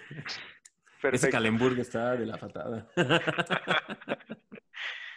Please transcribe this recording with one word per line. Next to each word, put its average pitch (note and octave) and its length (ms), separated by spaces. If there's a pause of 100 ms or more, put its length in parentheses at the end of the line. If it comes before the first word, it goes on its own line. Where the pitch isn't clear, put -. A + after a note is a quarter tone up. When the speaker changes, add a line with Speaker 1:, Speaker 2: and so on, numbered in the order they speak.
(1000)
Speaker 1:
Ese - 20
Speaker 2:
Perfecto. C3+ 300
Speaker 1:
calemburgo B2 500
está A#2+ 340
de A#2 100
la A2 120
patada. A2 580
<laughs> - 1300 (880)